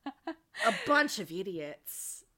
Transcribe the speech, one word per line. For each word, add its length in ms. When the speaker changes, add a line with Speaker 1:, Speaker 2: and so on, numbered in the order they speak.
Speaker 1:
a 680
Speaker 2:
<laughs> 120
Speaker 1:
bunch 320
of 140
idiots. 920